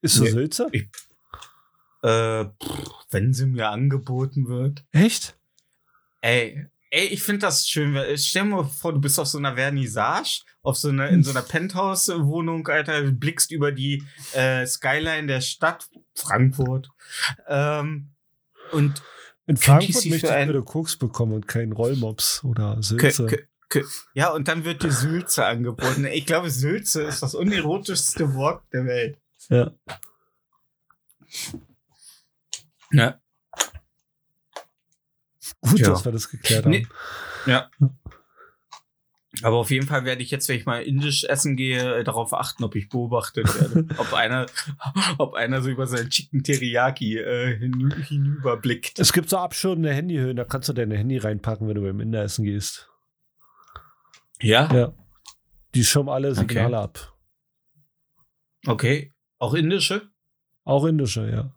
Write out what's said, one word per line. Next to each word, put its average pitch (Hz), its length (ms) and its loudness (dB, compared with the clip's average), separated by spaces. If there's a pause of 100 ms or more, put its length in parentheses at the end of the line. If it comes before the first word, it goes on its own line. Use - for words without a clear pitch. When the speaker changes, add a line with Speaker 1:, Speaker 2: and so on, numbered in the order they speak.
Speaker 1:
Ist - 180 4
du 131 40 6
Speaker 2:
Nee. 117 80 6
Speaker 1:
Sülze? 151 400 0
Speaker 2:
Ich, - 160 -4 (1120)
äh, 113 440 0
pff, 101 60 -14 (600)
wenn 110 220 2
sie 131 120 0
mir 120 240 0
angeboten 131 760 -2
wird. 131 440 -2
Speaker 1:
Echt? 214 460 2 (840)
Speaker 2:
Ey, 120 440 0 (240)
ey, 170 180 2
ich 202 160 -4
find 202 200 0
das - 240 0
schön. 147 260 0
Weil, 139 240 -2
stell 185 260 0
dir 208 60 2
mal 190 160 0
vor, 160 280 -6
du 143 60 2
bist 139 200 0
auf 143 80 -2
so 151 100 -4
einer 139 180 -2
Vernissage, 131 880 0 (200)
auf 135 140 0
so 147 120 -2
einer, 139 200 0
in 175 140 6
so 139 80 2
einer 127 100 0
Speaker 1:
Hm. - 80 -8
Speaker 2:
Penthouse-Wohnung, 170 1160 -2
Alter, 151 360 0
du 139 100 2
blickst 139 380 -2
über 143 200 0
die, 139 320 -4 (300)
äh, 131 320 2
Skyline 151 600 -2
der 131 140 -2
Stadt - 460 -2 (280)
Frankfurt. 131 760 2 (580)
Ähm, 147 640 -2 (600)
und 143 300 2 (460)
Speaker 1:
In 156 80 4
Speaker 2:
könnt 120 40 -2
ich - 60 2
Speaker 1:
Frankfurt 170 360 8
Speaker 2:
sie 170 80 -2
Speaker 1:
möchte 160 180 2
Speaker 2:
für 147 60 4
Speaker 1:
ich 139 60 4
Speaker 2:
ein 143 80 2
Speaker 1:
bitte 139 160 0
Koks 160 340 -6
bekommen 117 360 0
und 107 140 -4
keinen 113 260 -2
Rollmops 117 680 -2
oder 110 320 0
Speaker 2:
Kö-, 113 80 -2
Speaker 1:
Sülze. 117 440 4
Speaker 2:
kö-, - 160 -2 (260)
kö-, - 180 0 (260)
ja, 156 180 2
und 151 160 -2
dann 165 180 -2
wird 165 180 -4
dir 160 80 2
Sülze 151 540 0
angeboten. 120 600 0
Ich 139 220 -2
glaube, 170 240 0
Sülze 151 520 -2
ist 151 200 -6
das 135 120 -4
unerotischste 175 1000 0
Wort 139 280 -2 (100)
der 127 120 -2
Welt. 123 320 -2 (320)
Speaker 1:
Ja. 120 220 4 (3250)
Speaker 2:
Ja. 123 280 4 (2500)
Speaker 1:
Gut, 160 180 6
Speaker 2:
Ja. 107 100 8
Speaker 1:
dass 92 160 2
wir 123 60 -2
das 110 180 -6
geklärt 110 360 0
haben. 151 60 6
Speaker 2:
Nee. 139 160 2 (580)
Ja. 127 240 2 (1700)
Aber 117 140 4
auf 113 120 0
jeden 135 160 0
Fall 135 200 -2
werde 127 180 -4
ich - 80 -8
jetzt, 139 160 -4
wenn 131 80 0
ich 117 100 -6
mal 120 160 -2
indisch 143 440 -2
essen 139 320 0
gehe, 127 400 0
äh, 120 80 0
darauf 113 280 -2
achten, - 300 -4
ob 104 120 -4
ich 101 120 -4
beobachtet 117 600 -2 (120)
werde. 160 340 4
Speaker 1:
<laughs> - 40 -8
Speaker 2:
Ob - 160 -2
einer, 120 320 0 (720)
ob 139 160 0
einer 127 280 0
so 127 80 -2
über 131 180 -2
seinen 120 220 -2
Chicken - 320 0
Teriyaki, 123 760 0
äh, 120 420 0
hinü-, 127 460 0
hinüberblickt. 135 920 -2
Speaker 1:
Es - 140 4
gibt - 180 2
so 196 80 2
abschirmende 175 560 0
Handyhüllen, 139 440 -2
da 123 80 -4
kannst 131 240 -6
du 135 40 -2
deine 110 240 -2
Handy 127 200 0
reinpacken, 107 500 -2
wenn 107 80 -2
du 104 60 -2
beim 98 180 -2
Inder 110 240 -2
essen 104 220 -2
gehst. 101 440 -4 (1500)
Speaker 2:
Ja? 123 320 4
Speaker 1:
Ja. 120 200 4 (800)
Die 127 100 4
schirmen 139 260 2
alle 135 220 0
Speaker 2:
Okay. 110 80 0
Speaker 1:
Signale 117 400 2
ab. - 340 -10 (1500)
Speaker 2:
Okay. 135 480 0 (240)
Auch 120 160 -2
indische? 185 560 0 (540)
Speaker 1:
Auch 139 220 2
indische, 127 440 0
ja. 113 280 -4